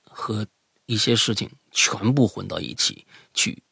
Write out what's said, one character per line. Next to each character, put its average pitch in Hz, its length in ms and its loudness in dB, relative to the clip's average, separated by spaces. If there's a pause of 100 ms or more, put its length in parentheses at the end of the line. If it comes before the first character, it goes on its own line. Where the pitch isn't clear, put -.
和 107 380 -6 (400)
一 117 100 -2
些 117 180 2
事 113 200 2
情 101 160 -6 (200)
全 - 440 2
部 135 120 6
混 95 220 -2
到 85 100 -4
一 62 160 -8
起 - 300 -2 (300)
去 - 380 -2